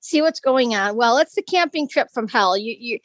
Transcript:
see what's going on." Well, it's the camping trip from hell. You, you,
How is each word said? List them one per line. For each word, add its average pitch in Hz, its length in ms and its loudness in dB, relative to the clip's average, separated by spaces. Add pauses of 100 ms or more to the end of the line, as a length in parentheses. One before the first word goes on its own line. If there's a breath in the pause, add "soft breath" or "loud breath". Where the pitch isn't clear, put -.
see 302 200 0
what's 320 180 0
going 254 360 0
on." 202 200 -2
Well, 233 220 2
it's 320 160 0
the 415 80 -2
camping 349 460 -2
trip - 260 -2
from 226 140 -4
hell. 190 280 2
You, 214 240 -6
you, 233 260 -8